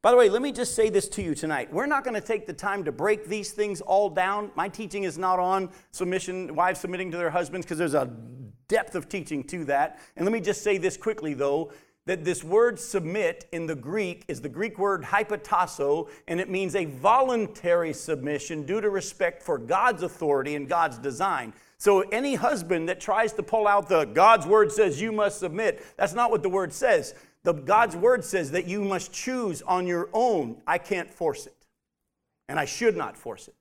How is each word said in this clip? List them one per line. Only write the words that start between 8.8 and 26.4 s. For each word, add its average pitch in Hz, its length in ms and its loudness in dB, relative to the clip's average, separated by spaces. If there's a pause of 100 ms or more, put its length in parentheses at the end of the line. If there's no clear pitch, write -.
of 165 140 -6
teaching 156 360 -6
to 175 200 -8
that. 139 340 0 (160)
And 175 100 -2
let 208 60 2
me 226 80 0
just 190 240 -4
say 202 160 0
this 170 180 -2
quickly, 151 380 -4
though, 143 360 -2 (340)
that 170 180 -4
this 151 180 -2
word 208 380 2
submit 175 720 -4
in 165 140 -6
the 156 100 -4
Greek 175 540 -6
is 139 100 -6
the 143 80 -10
Greek 202 300 -6
word 190 260 0
hypotasso, 180 1040 0 (180)
and 170 120 -2
it 185 80 -4
means 185 260 -2
a 190 120 0
voluntary 175 1040 2
submission 147 760 -4
due 196 140 -2
to 208 100 0
respect 180 540 -2
for 160 140 0
God's 180 460 2
authority 147 520 0
and 139 140 -6
God's 165 300 2
design. 135 540 -2 (240)
So 196 240 6
any 247 340 -2
husband 170 520 0
that 180 140 -4
tries 220 320 0
to - 100 -4
pull 214 240 2
out 202 220 4
the 160 160 4
"God's 170 400 6
word 214 260 6
says 208 300 2
you 220 100 -2
must 214 280 0
submit," 185 440 -2 (140)
that's 180 160 0
not 233 180 2
what 202 120 0